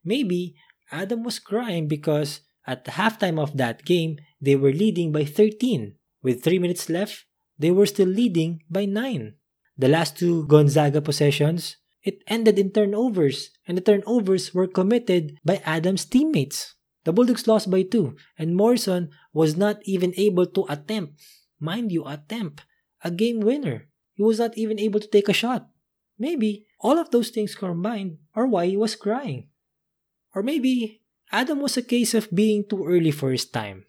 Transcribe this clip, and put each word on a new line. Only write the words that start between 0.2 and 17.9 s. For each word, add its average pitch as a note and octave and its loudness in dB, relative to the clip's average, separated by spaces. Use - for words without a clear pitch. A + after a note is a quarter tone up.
Adam G3 -6
was A#3 -6
crying G3 -4
because D3 -2
at B2+ -8
the - -12
halftime F#3 -2
of C#3+ -4
that A#2 -4
game, D#3+ 0
they C#3 4
were C#3 4
leading E3+ 0
by D3+ 0
thirteen. G#3 0
With B2 -2
three F3+ 2
minutes F3 -2
left, F#3+ -4
they D#3 2
were G3 6
still G3+ 2
leading E3+ 0
by F#3+ -2
nine. G3 -4
The C3 2
last D#3+ 2
two E3+ 0
Gonzaga D3 6
possessions, D3 0
it - -8
ended A3 2
in G3 0
turnovers, G3+ 0
and F3+ -4
the F#3 -6
turnovers G3+ 2
were F#3 2
committed F#3 0
by F#3+ 0
Adam's E3 -2
teammates. B3+ 0
The D#3+ 0
Bulldogs A#3 2
lost A3 2
by F#3 2
two, F#3 0